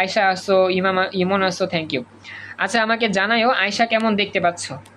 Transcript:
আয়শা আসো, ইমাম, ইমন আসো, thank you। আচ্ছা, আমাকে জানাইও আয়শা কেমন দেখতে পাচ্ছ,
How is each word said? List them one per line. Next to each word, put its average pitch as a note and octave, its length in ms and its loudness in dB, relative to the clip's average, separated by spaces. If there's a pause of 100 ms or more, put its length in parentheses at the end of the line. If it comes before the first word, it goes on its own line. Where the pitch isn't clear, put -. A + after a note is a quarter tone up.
আয়শা F#3+ 280 0
আসো, F#3+ 300 2 (200)
ইমাম, F#3 200 2 (240)
ইমন F#3+ 200 2
আসো, F#3 220 0 (100)
thank D#3+ 200 -4
you। B2+ 80 -2 (600)
আচ্ছা, G#3 240 0
আমাকে A3+ 220 0
জানাইও A3 420 2 (120)
আয়শা G3+ 300 0
কেমন A3 280 2
দেখতে G3+ 240 -2
পাচ্ছ, F3 200 0 (320)